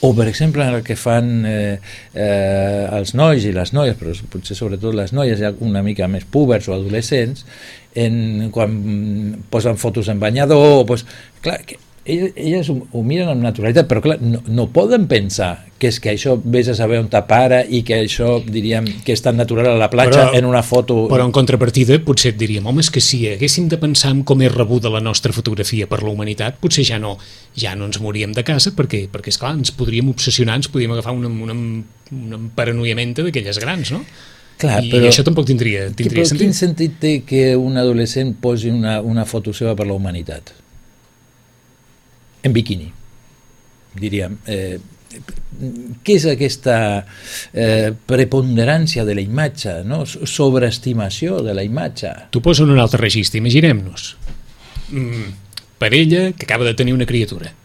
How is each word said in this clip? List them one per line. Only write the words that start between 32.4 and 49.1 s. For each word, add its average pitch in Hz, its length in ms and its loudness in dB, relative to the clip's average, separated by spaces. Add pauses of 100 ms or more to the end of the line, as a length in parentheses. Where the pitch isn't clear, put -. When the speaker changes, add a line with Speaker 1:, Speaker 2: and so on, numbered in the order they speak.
Speaker 2:
paranoiamenta 120 640 -2
d'aquelles 113 380 -4
grans, 127 320 -4
no?" 196 140 -6 (520)
Speaker 1:
Clar, 117 240 2
Speaker 2:
I, 120 80 -2
Speaker 1:
però 123 140 4
Speaker 2:
i 120 60 6
això 135 160 4
tampoc 160 200 2
tindria, 113 440 0
Speaker 1:
que, 98 40 -8
Speaker 2:
tindria 120 300 0
Speaker 1:
però 165 60 2
Speaker 2:
sentit. 147 180 0
Speaker 1:
quin 196 60 2
sentit 165 480 -2
té 156 260 0
que 131 300 4
un 131 200 0
adolescent 123 600 0
posi 117 300 0
una, 110 320 0
una 113 240 0
foto 107 280 -6
seva 113 220 -2
per 104 100 -2
la 101 80 -2
humanitat? 87 600 -6 (1900)
En 135 100 2
biquini, 101 340 -2 (1080)
diríem. 98 400 -4 (100)
Eh, 95 300 -6 (1300)
què 208 100 4
és 156 140 2
aquesta, 127 480 0 (760)
eh, 110 380 2 (160)
preponderància 127 1000 2
de 104 120 0